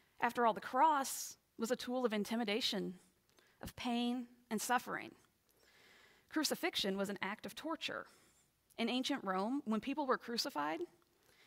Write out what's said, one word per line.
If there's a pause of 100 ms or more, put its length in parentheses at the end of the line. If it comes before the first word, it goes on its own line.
(200)
After
all,
the
cross (220)
was
a
tool
of
intimidation, (680)
of
pain, (220)
and
suffering. (1160)
Crucifixion
was
an
act
of
torture. (720)
In
ancient
Rome,
when
people
were
crucified, (680)